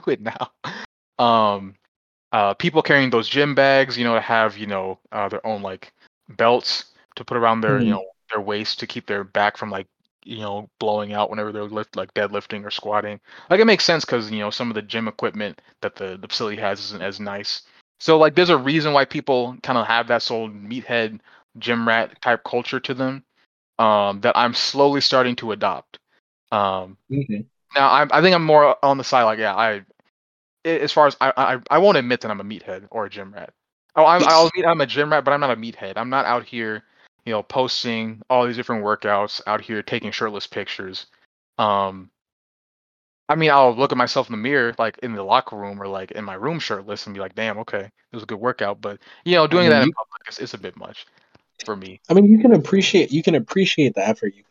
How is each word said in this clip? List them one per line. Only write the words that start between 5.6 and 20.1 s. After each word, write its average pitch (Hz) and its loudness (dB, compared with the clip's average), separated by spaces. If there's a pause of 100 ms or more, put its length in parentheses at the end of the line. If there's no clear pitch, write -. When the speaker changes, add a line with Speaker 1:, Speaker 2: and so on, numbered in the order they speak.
Speaker 1:
like, 95 -12 (360)
belts 117 0 (300)
to 120 -14
put 123 -4
around 113 2
their, 107 2
you 113 0
Speaker 2:
Mm. 107 2
Speaker 1:
know, 95 -6 (260)
their 107 -4
waist 104 -6
to 117 -10
keep - -12
their 101 -6
back 101 0
from, 110 -10
like, 98 -10 (380)
you 113 -14
know, 104 -10 (100)
blowing 104 -2
out 104 -2
whenever 107 -8
they're 104 -8
lift-, 107 -10
like, 95 -10
deadlifting 101 -6
or 101 -12
squatting. 104 -6 (300)
Like, 190 4
it 220 6
makes 208 4
sense 160 0
'cause, 113 -4
you 110 -6
know, 104 -4
some 120 -6
of 110 -8
the 107 -6
gym 113 -8
equipment 104 -8 (200)
that - -8
the, 92 -10
the 98 -16
facility 104 -8
has 101 -4
isn't 101 -14
as 98 -10
nice. 101 -10 (360)
So, 160 4
like, 156 4
there's 175 4
a 165 4
reason 147 0
why 139 4
people 127 -4
kinda 123 0
have 117 0
that 117 0